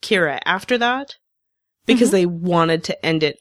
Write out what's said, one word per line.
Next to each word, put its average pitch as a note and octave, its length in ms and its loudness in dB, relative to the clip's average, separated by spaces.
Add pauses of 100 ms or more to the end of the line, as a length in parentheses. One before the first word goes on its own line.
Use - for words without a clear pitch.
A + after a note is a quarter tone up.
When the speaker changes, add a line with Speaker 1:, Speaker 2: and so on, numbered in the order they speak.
Speaker 1:
Kira E3 440 0
after G3 340 -2
that, B3+ 360 -4 (680)
because A#3+ 240 4
Speaker 2:
Mm-hmm. G3 60 2
Speaker 1:
they F#3 100 4
wanted E3 600 0
to - 200 -8
end D#3+ 180 0
it D3 180 -2